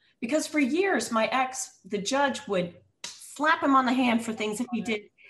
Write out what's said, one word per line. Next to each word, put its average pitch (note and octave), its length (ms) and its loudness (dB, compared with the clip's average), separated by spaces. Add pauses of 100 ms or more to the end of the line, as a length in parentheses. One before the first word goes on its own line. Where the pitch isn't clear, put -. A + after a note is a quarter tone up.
(200)
Because D4 260 0
for D#4 120 -2
years, D4+ 540 2
my A3 140 2
ex, - 580 -4
the F#3+ 140 -6
judge, C4 500 0
would F3+ 260 -2 (300)
slap - 580 -2
him C#4 140 4
on B3+ 100 6
the A#3+ 60 2
hand A#3+ 320 2
for A3+ 80 -4
things G#3+ 260 -4
that B3 140 -4
he G#3+ 100 -2
did G#3+ 200 -4 (280)